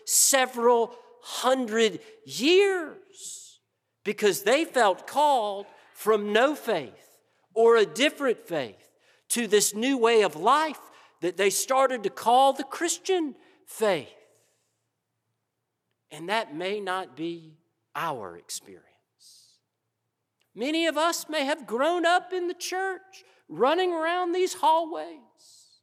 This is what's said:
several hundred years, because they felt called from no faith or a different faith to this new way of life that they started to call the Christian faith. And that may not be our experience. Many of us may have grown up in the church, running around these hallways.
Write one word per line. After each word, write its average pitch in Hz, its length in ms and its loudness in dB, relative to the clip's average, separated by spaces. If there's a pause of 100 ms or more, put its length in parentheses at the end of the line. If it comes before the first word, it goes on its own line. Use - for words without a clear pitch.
several 240 880 2 (280)
hundred 226 800 0 (220)
years, 320 1300 -2 (440)
because 208 380 0
they 285 240 2
felt 254 400 0
called 226 600 0 (280)
from 208 400 0
no 269 200 4
faith 160 640 -8 (360)
or 233 220 6
a 214 100 4
different 254 600 -2
faith 131 440 -8 (380)
to 233 180 -2
this 202 260 2
new 247 240 -2
way 233 240 4
of 175 160 2
life 269 460 0 (380)
that 170 180 -4
they 202 100 2
started 254 540 0
to 196 80 -4
call 262 420 4
the 269 100 -8
Christian 330 720 -4 (300)
faith. 180 480 -2 (2000)
And 156 180 -12
that 208 260 -4
may 190 240 -6
not 185 380 -6
be 160 400 -10 (380)
our 127 420 -6
experience. - 1300 -20 (920)
Many 311 320 -2
of 294 120 -2
us 339 280 -2
may 302 200 -4
have 294 200 -4
grown 302 380 -2
up 359 300 0
in 359 140 -4
the 359 60 -6
church, - 680 -8 (240)
running 311 440 0
around 339 400 -2
these 359 220 -2
hallways. 320 1300 -4